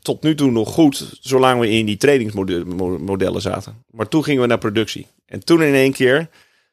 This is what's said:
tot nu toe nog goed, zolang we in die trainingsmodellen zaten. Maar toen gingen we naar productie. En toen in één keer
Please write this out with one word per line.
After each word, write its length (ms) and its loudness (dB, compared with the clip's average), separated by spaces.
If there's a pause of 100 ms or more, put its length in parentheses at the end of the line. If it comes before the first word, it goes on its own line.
tot 220 -6
nu 120 2
toe 160 2
nog 180 0
goed, 520 0
zolang 380 2
we 100 0
in 160 0
die 120 -2
trainingsmodellen 1400 -2
zaten. 480 -8
Maar 180 -8
toen 160 0
gingen 180 0
we 60 2
naar 100 2
productie. 500 -4 (180)
En 200 -14
toen 180 4
in 100 2
één 200 4
keer 360 0 (440)